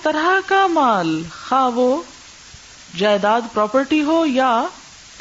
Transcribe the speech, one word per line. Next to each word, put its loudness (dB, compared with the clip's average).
طرح 0
کا 2
مال، 0
خواہ 2
وہ 0
جائیداد، 2
پراپرٹی 0
ہو 0
یا 0